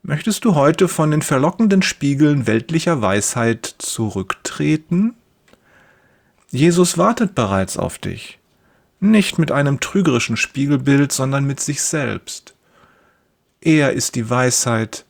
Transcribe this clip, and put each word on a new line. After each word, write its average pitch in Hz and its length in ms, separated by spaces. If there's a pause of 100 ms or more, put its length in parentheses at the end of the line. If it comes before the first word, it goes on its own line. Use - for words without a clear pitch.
Möchtest - 440
du 208 100
heute 151 320
von 156 240
den 151 100
verlockenden 185 640
Spiegeln 143 640
weltlicher 156 540
Weisheit 110 760
zurücktreten? 151 1400 (1400)
Jesus 170 480
wartet 202 380
bereits 98 420
auf 90 220
dich. - 400 (600)
Nicht 208 380
mit 160 140
einem 143 280
trügerischen 131 580
Spiegelbild, 139 760
sondern 139 340
mit 139 140
sich 143 240
selbst. - 720 (1040)
Er 156 320
ist - 220
die 117 140
Weisheit 123 800